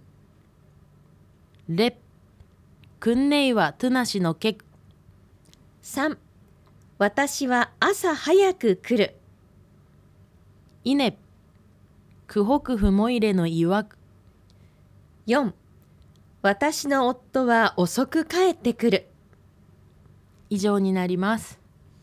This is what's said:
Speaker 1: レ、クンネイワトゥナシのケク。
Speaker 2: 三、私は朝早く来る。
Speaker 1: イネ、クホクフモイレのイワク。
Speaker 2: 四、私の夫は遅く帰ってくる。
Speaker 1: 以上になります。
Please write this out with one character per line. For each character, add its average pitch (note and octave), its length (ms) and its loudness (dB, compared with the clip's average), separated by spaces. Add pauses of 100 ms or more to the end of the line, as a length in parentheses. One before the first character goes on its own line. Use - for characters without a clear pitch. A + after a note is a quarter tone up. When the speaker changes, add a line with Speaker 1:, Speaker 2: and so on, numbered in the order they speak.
(1700)
Speaker 1:
レ、 A3 320 -2 (1000)
ク A3+ 160 0
ン C4+ 140 0
ネ C#4+ 200 2
イ B3 40 2
ワ E3+ 200 0
ト - 140 -4
ゥ B3+ 40 2
ナ B3+ 140 0
シ G#3 140 -4
の E3 160 0
ケ A3 200 -4
ク。 - 100 -20 (1160)
Speaker 2:
三、 - 380 -6 (800)
私 C4+ 480 -2
は B3 320 0
朝 E4+ 380 0
早 F#4 380 4
く G#3+ 200 0
来 - 220 -4
る。 G3+ 180 0 (1700)
Speaker 1:
イ C4+ 140 0
ネ、 B3+ 200 0 (1120)
ク G#3 160 -2
ホ B3+ 160 2
ク C4 180 -4
フ G3+ 140 2
モ G#3 180 2
イ B3 120 0
レ G#3+ 120 2
の F3+ 140 2
イ E3 200 0
ワ G3+ 180 0
ク。 - 120 -20 (1300)
Speaker 2:
四、 A#3+ 280 0 (880)
私 C#4+ 460 -2
の C4+ 180 0
夫 B3+ 400 -4
は A3+ 300 2
遅 F#3 320 0
く D#4+ 160 -2
帰 F4+ 260 0
っ - 40 -2
て A#3 200 -4
く A#3 160 0
る。 - 160 -2 (1400)
Speaker 1:
以 G#3 100 -4
上 G3+ 220 0
に F#3+ 120 0
な F3+ 140 -2
り F3+ 100 -2
ま G#3 220 -2
す。 - 220 -18 (420)